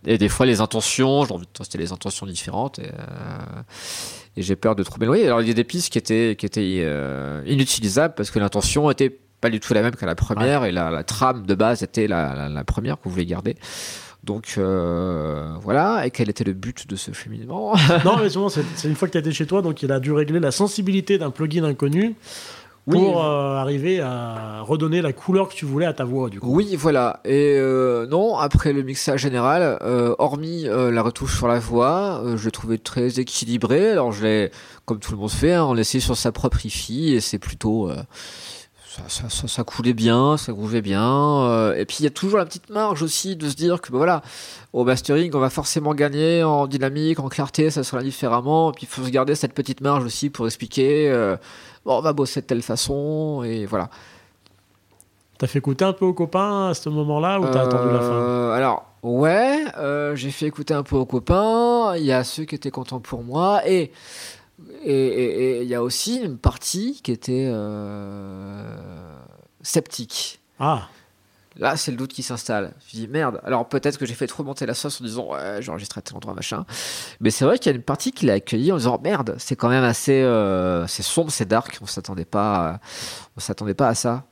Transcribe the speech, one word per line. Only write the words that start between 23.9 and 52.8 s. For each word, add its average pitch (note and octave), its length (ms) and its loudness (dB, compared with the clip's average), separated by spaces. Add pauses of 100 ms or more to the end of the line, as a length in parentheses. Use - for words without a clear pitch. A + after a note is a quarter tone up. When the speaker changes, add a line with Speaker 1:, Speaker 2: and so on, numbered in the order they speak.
Speaker 2:
à A2+ 640 -6
redonner D#3 400 2
la D3+ 100 0
couleur F#3+ 380 2
que - 60 -16
tu D#3+ 100 -8
voulais C#3+ 220 0
à D#3 60 0
ta C3 120 -2
voix, B2+ 240 -2
du G2 100 -10
coup. A2+ 100 -6
Speaker 1:
Oui, F#3+ 280 4
voilà. C3+ 480 2
Et, C#3+ 320 4
euh, C3 500 2
non, F3+ 300 2
après D3 340 2
le C#3 100 2
mixage C3+ 380 -2
général, C3+ 640 2
euh, A#2+ 380 2
hormis, D3+ 500 0
euh, B2 200 2
la A#2 120 2
retouche A#2 340 -2
sur A#2+ 140 2
la A#2+ 100 4
voix, C3 640 0
euh, A#2+ 140 -2
je G#2 80 -4
le A2 60 0
trouvais A2+ 260 -4
très B2 420 -2
équilibré. B2 720 0
Alors, B2+ 220 2
je G#2 100 -4
l'ai, G#2+ 280 2 (340)
comme A2 140 -4
tout - 120 -10
le A2 60 -4
monde G#2 140 -4
fait, E3 240 4
hein, E3 100 4
on C3 80 2
l'essaie A2+ 260 2
sur B2 160 0
sa A#2 160 0
propre - 340 0
hi-fi C#3 480 -2
et A#2 60 4
c'est G#2 200 -4
plutôt, G#2+ 500 -2
euh, C#2 80 -6 (1000)
ça, - 120 -14
ça, - 200 -8
ça, - 200 -4
ça - 160 -2
coulait A#2+ 320 0
bien, A#2+ 420 4
ça C3 140 -6
grouvait G#2+ 320 -2
bien. G2+ 260 2
Euh, C3 640 2
et F#2+ 100 -2
puis, - 160 -8
il - 20 2
y D3+ 40 2
a C#3 40 2
toujours G3 260 0
la F3+ 80 2
petite - 240 -16
marge G#3 320 -2
aussi F3+ 340 -2
de D3+ 140 -4
se C3+ 60 -4
dire E3+ 260 0
que, - 100 -12
bah, B2+ 60 0
voilà, E3 240 4 (500)
au B2 120 0
mastering, C#3+ 500 2
on C#3+ 60 2
va C3 100 4
forcément D3+ 460 -2
gagner D3+ 480 2
en D3 240 2
dynamique, C#3+ 520 0
en C3+ 80 -4
clarté, D#3 440 0
ça D3 120 -2
sera B2+ 200 -4
différemment. C#3 680 2
Et B2+ 40 -8
puis, - 80 -14
il B2+ 100 -16
faut B2+ 100 -6
se B2+ 60 -2
garder C3+ 240 2
cette D3 200 -2
petite C3+ 280 -4
marge C#3 220 2
aussi A#2+ 260 -2
pour A#2+ 160 -4
expliquer, C3+ 640 2
euh, A2 280 2 (480)
bon, B2 120 2
on B2+ 40 0
va D#3 120 2
bosser C#3 280 -2
de - 40 -14
telle A#2+ 160 0
façon, C#3+ 840 -2